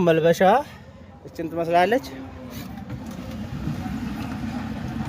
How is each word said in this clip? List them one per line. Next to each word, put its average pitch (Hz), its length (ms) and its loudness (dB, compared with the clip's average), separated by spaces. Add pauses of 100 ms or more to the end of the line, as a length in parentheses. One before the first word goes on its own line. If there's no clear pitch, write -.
መልበሻ 165 400 6 (840)
እቺን 165 240 -8
ትመስላለች። 170 580 4 (3000)